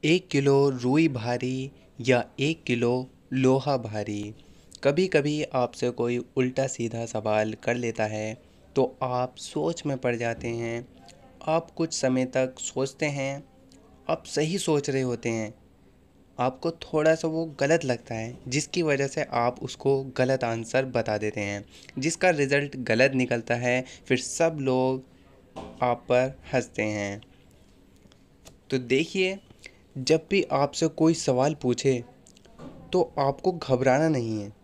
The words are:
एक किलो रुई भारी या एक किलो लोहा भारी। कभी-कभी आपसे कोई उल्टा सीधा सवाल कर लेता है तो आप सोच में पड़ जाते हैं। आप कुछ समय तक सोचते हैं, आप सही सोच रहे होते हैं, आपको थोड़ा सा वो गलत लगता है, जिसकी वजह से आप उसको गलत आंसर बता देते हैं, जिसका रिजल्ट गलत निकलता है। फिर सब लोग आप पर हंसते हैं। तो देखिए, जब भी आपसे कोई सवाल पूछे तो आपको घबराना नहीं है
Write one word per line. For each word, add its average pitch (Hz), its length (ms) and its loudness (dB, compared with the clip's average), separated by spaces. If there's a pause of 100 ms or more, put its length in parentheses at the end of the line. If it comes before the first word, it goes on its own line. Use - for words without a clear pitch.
एक 175 260 2
किलो 139 440 4
रुई 131 360 4
भारी 127 640 -2 (300)
या 123 220 4 (180)
एक 151 220 0
किलो 120 320 2 (380)
लोहा 131 460 2
भारी। 104 560 -6 (500)
कभी-कभी 151 580 2 (120)
आपसे 123 380 0
कोई 120 240 0 (200)
उल्टा 131 300 0
सीधा 117 400 -4
सवाल 107 460 0 (120)
कर 120 100 0
लेता 117 320 -2
है 107 280 -6 (420)
तो 135 80 4 (180)
आप 127 360 -2
सोच 160 480 -6
में 139 120 -2
पड़ 123 180 0
जाते 117 340 -4
हैं। 117 360 -6 (600)
आप 165 240 -2
कुछ 165 240 -4
समय 127 320 2
तक 131 340 -2
सोचते 135 480 -4
हैं, 139 360 -6 (640)
आप 165 200 -2
सही 156 320 0
सोच 147 320 0
रहे 135 120 0
होते 120 260 -2
हैं, 113 240 -4 (880)
आपको 131 340 -2
थोड़ा 160 420 2
सा 160 140 -2
वो 160 160 -2 (160)
गलत 156 240 2
लगता 120 300 -4
है, 113 220 -8 (120)
जिसकी 151 340 -2
वजह 139 260 2
से 147 180 -4 (100)
आप 120 260 0
उसको 135 400 0 (160)
गलत 131 260 2
आंसर 117 420 -2
बता 113 320 -2
देते 107 240 -4
हैं, 101 220 -4 (340)
जिसका 160 340 0
रिजल्ट 143 520 0
गलत 123 300 4
निकलता 120 420 0
है। 123 280 0 (240)
फिर 127 100 4
सब 165 420 0
लोग - 1200 -4
आप 120 260 0
पर 127 280 2 (160)
हंसते 120 320 -2
हैं। 104 360 -4 (1500)
तो 135 80 0
देखिए, 165 600 0 (600)
जब 156 220 2 (100)
भी 196 120 4 (100)
आपसे 143 380 0
कोई 160 240 4
सवाल 139 480 2
पूछे 131 300 2 (1000)
तो 185 80 4 (200)
आपको 139 320 2
घबराना 135 560 4
नहीं 117 300 0
है 101 140 -8 (120)